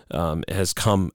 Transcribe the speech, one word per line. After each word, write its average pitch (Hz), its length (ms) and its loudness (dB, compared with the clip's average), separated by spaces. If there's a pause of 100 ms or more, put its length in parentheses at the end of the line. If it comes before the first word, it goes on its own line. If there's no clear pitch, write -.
um, 82 380 -2
has 92 240 0
come 98 420 2